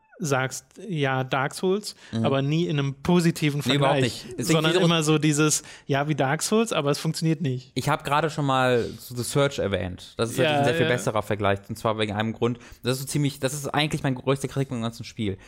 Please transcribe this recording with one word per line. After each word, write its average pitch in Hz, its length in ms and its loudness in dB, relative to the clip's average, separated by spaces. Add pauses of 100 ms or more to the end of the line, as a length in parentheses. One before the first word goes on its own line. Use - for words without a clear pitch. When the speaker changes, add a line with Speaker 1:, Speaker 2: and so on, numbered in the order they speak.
(180)
Speaker 1:
sagst, 131 460 -2 (240)
ja, 135 360 0
Dark 135 300 0
Souls, 190 400 -2 (160)
Speaker 2:
Mhm. 113 140 -2
Speaker 1:
aber 139 160 2
nie 156 280 0
in 151 100 -2
einem 139 240 -2
positiven 160 640 2
Speaker 2:
Nee, 127 80 2
überhaupt 143 240 4
Speaker 1:
Vergleich, 123 260 0
Speaker 2:
nicht. - 140 -12
Deswegen 131 160 2
Speaker 1:
sondern 160 180 4
Speaker 2:
wiederum 175 180 4
Speaker 1:
immer 165 120 2
so 156 160 4
dieses, 151 440 2 (220)
ja, 143 240 0
wie 156 60 0
Dark 139 280 0
Souls, 220 300 0
aber 143 180 0
es 143 80 0
funktioniert 160 440 -2
nicht. 127 320 -4
Speaker 2:
Ich 139 160 -2
hab 151 120 0
gerade 151 280 0
schon 151 160 -2
mal 127 360 4 (160)
so - 160 -16
The 120 80 -6
Search 139 360 0
erwähnt. 92 580 -4
Das 113 140 0
ist - 80 -4
Speaker 1:
Ja, 170 60 2
Speaker 2:
natürlich 151 160 2
ein 143 40 2
sehr 151 120 2
viel 165 100 2
Speaker 1:
ja. 160 60 2
Speaker 2:
besserer 113 280 0
Vergleich, 101 380 0 (100)
und 110 80 -8
zwar 110 220 -2
wegen 107 160 -2
einem 110 180 -2
Grund. 117 260 -2 (240)
Das 123 120 -2
ist 131 60 -4
so 139 80 -8
ziemlich, 143 320 -2
das 131 120 -2
ist 143 220 -8
eigentlich 151 300 0
mein 135 100 0
größter 135 340 -2
Kritikpunkt 135 300 -4
im 110 60 -4
ganzen 113 200 -8
Spiel, 98 320 -6 (120)